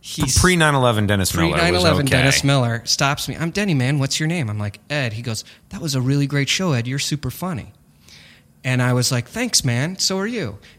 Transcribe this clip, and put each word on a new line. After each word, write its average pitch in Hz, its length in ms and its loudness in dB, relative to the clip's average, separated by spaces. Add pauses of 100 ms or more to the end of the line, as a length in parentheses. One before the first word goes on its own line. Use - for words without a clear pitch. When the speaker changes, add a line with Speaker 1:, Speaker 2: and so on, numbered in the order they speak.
Speaker 1:
He's - 380 -2
Speaker 2:
Pre 180 180 4
nine 156 180 6
eleven 120 320 4
Dennis 98 280 2
Miller - 180 2
was - 80 -2
Speaker 1:
Pre - 20 4
nine 175 120 2
eleven - 320 2
Speaker 2:
okay. 131 120 2
Speaker 1:
Dennis 139 260 2
Miller 123 400 2
stops - 440 -2
me. 127 80 -6
"I'm 165 140 -4
Denny, 196 240 0
man. 135 240 2
What's 135 220 -2
your 156 80 -2
name?" 165 200 -2
I'm 104 100 -4
like, 104 200 -6 (100)
"Ed." 135 240 -2
He 113 100 -10
goes, 113 220 -6 (260)
"That 196 100 -10
was 147 140 -4
a 131 60 0
really 139 260 2
great 139 220 -2
show, 185 240 0
Ed. 117 140 0
You're 131 140 -4
super 143 300 -4
funny." 170 420 -8 (920)
And 127 160 0
I 123 120 2
was 123 180 2
like, 120 180 -2
"Thanks, - 360 -2
man. 135 340 -2
So - 200 -2
are 196 80 -4
you." 165 320 -8 (200)